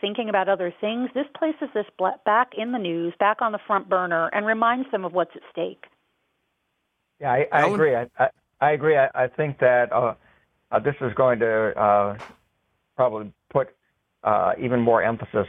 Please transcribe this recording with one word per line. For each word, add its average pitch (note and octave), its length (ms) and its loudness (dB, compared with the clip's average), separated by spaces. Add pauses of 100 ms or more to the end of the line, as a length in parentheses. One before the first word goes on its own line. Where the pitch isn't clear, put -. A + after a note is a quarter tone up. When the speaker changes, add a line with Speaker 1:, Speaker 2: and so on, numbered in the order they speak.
Speaker 1:
thinking G#3+ 280 -6
about F#3+ 200 0
other F#3 320 -2
things, A#3 340 -4
this C#4 120 -4 (100)
places D#4 380 -4
this G#3 120 -4 (120)
bla-, F#3 260 -2
back A3+ 320 2
in A3+ 140 -6
the B3 80 -4
news, E3+ 400 -4
back G#3 220 2
on A#3 100 -2
the G#3 160 -4
front G3 220 -2
burner, F3 440 0
and G#3 140 -2
reminds A#3 460 0
them G3 120 -4
of E3+ 80 -8
what's F3 220 -2
at - 160 -20
stake. F#3 340 -8 (1400)
Speaker 2:
Yeah, C#3 120 -2
I, C#3 180 2
I D#3 120 2
Speaker 3:
Alan? F#3 120 2
Speaker 2:
agree. D#3 220 2
I, A#2+ 120 -4 (100)
I, C3+ 100 2 (320)
I D3 100 4
agree. D3+ 260 2
I, C#3 180 4
I B2+ 120 0
think C#3+ 320 -4
that, B2 340 4
uh, A2+ 220 0 (560)
uh, A2+ 80 2
this C#3 220 -2
is B2 140 -4
going B2 260 2
to, A2 360 0
uh, G#2 420 2 (760)
probably G#2+ 380 -2 (180)
put, C3+ 240 -2 (480)
uh, F#2+ 380 2
even B2 200 0
more A2+ 220 4
emphasis G#2+ 460 -2